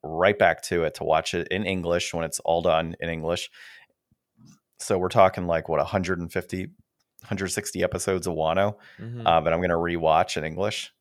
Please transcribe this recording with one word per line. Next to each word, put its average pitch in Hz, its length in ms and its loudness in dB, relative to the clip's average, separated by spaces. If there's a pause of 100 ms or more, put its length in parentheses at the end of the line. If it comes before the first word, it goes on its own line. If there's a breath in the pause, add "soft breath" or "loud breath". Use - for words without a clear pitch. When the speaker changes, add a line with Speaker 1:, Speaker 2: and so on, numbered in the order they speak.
Speaker 1:
right 87 360 2
back 85 260 2
to 85 200 0
it 78 100 -4
to - 100 -10
watch 78 280 0
it 85 160 -4
in 98 160 -2
English 87 480 -2
when 82 120 -4
it's - 160 -6
all 85 200 0
done 82 400 0
in 82 80 -6
English. 82 420 -4 (1300 loud breath)
So 98 200 0
we're 90 100 0
talking, 92 380 4
like, 82 220 0
what, 78 120 0
a 71 40 4
hundred 92 340 -2
and 85 120 -6
fifty, - 380 -6 (560)
hundred 98 240 -4
sixty - 340 -4
episodes 92 440 0
of 90 80 -2
Wano, 87 420 0 (240 loud breath)
Speaker 2:
Mm-hmm. 117 260 -6
Speaker 1:
uh, 82 140 6
that 80 120 2
I'm 85 100 2
gonna 87 120 2
rewatch 82 600 2
in 76 80 -4
English, 90 560 -4